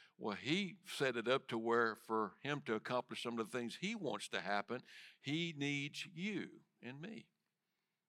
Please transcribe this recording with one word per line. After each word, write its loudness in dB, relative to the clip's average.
Well, -2
he 0
set 4
it 0
up 4
to 0
where 4
for 2
him -2
to 2
accomplish 0
some -2
of -2
the 0
things -4
he -2
wants -4
to 0
happen, 0
he 0
needs 0
you -2
and -10
me. -10